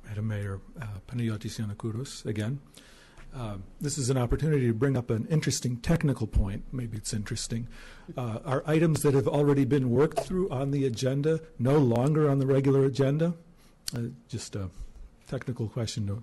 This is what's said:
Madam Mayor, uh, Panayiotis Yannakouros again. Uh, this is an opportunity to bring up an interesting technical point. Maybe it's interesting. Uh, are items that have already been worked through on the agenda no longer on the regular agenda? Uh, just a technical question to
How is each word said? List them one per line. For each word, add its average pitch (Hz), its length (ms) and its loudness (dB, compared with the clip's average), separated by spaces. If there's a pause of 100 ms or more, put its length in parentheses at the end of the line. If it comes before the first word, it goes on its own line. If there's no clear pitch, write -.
Madam 107 220 -6
Mayor, 101 320 -4 (220)
uh, 120 40 -8 (220)
Panayiotis 113 520 -4
Yannakouros 110 640 -6
again. 110 340 -4 (760)
Uh, 110 200 -8 (260)
this 147 160 -4
is 127 140 0
an 131 60 4
opportunity 127 500 2
to 117 60 4
bring 131 220 2
up 123 140 -2
an 113 200 0
interesting 151 480 0
technical 143 500 0
point. 101 440 0
Maybe 117 260 -6
it's - 160 -8
interesting. 117 540 -6 (480)
Uh, 117 300 -4
are 131 220 0
items 156 340 4
that 143 140 4
have 131 120 4
already 143 380 4
been 127 240 2
worked 139 300 4
through 185 320 -2
on 139 200 -2
the 139 140 0
agenda 139 560 0 (160)
no 135 220 4
longer 143 500 4
on 139 80 4
the 135 80 2
regular 135 400 4
agenda? 143 480 2 (600)
Uh, 117 60 -4 (280)
just - 260 -8
a 95 140 -4 (580)
technical 120 400 -4
question 110 400 -4
to 101 160 -4